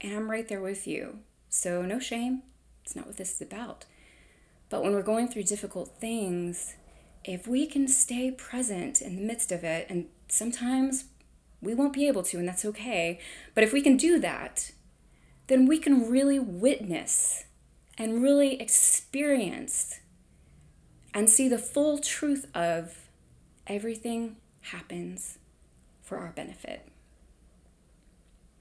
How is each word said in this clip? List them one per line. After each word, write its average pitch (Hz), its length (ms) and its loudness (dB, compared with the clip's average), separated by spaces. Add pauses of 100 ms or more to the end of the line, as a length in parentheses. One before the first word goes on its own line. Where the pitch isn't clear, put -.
and 202 140 -8
I'm 220 160 -4
right 226 160 -4
there 202 140 -6
with 190 260 -8
you. - 320 -8 (300)
So 175 320 -2
no 190 180 -4
shame. 254 440 -4 (400)
It's - 120 -12
not - 120 -12
what - 100 -16
this 180 180 -8
is - 60 -8
about. - 440 -12 (840)
But - 140 -2
when 196 100 2
we're 202 100 0
going 226 240 0
through 226 160 -6
difficult 202 560 -6
things, 180 760 -4 (480)
if 180 240 -8
we 262 200 0
can 277 200 0
stay 254 440 2
present 233 720 -4
in 180 140 -8
the 190 60 -6
midst 226 300 -2
of 170 120 -4
it, 165 260 -4
and 175 180 -4 (200)
sometimes 254 800 0 (560)
we 214 140 -4
won't 277 180 2
be 285 140 2
able 208 160 2
to, 180 160 -4
and 175 80 -2
that's 180 180 -4
okay. 202 540 -4 (340)
But 220 100 6
if 220 100 2
we 277 80 4
can 277 160 8
do 320 220 6
that, - 520 -4 (760)
then 262 180 8
we 311 120 6
can 254 320 4
really 277 300 4
witness 202 1040 0 (540)
and 226 260 0
really 277 360 4
experience - 1400 2 (1120)
and 214 160 4
see 269 180 6
the 240 120 2
full 294 400 2
truth 285 560 -2
of 170 540 -4 (580)
everything 226 720 -6 (240)
happens 175 760 -12 (640)
for - 160 -12
our 170 140 -12
benefit. - 560 -14 (1700)